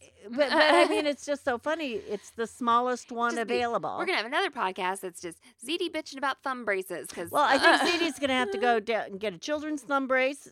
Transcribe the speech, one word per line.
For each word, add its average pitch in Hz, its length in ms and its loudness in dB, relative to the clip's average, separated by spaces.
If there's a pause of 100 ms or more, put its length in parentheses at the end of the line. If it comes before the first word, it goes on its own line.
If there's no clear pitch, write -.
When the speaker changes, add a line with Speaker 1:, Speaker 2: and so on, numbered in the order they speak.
Speaker 1:
Eh, - 280 -20
but, 269 260 2
but, 302 200 6
I 349 100 8
Speaker 2:
<laughs> - 0 -
Speaker 1:
mean, 311 220 0
it's 285 180 -4
just 285 180 -4
so 240 140 0
funny. 294 360 -4
It's - 380 -8
the 226 140 -6
smallest 240 680 0
one 233 240 -2
Speaker 2:
Just 233 120 -2
be, 240 80 0
Speaker 1:
available. 208 420 -2
Speaker 2:
we're 339 80 -2
gonna 359 120 0
have 214 100 -2
another 330 240 -2
podcast 190 500 -4
that's 185 180 -10
just 170 200 -12 (260)
Z 320 140 -4
D 349 100 -4
bitching - 300 -6
about 269 240 -2
thumb 247 200 -6
braces 190 440 -4
'cause 175 240 -10
Speaker 1:
Well, 285 120 4
I 262 140 6
think 302 240 6
Speaker 2:
<laughs> - 20 2
Speaker 1:
Z 339 140 2
D's 330 220 -2
gonna 262 140 0
have 254 180 0
to 202 80 -4
go 233 200 4
down 202 280 -2
and 196 120 -10
get 202 140 -4
a 165 60 -14
children's 302 420 -4
thumb 269 260 0
brace 262 440 0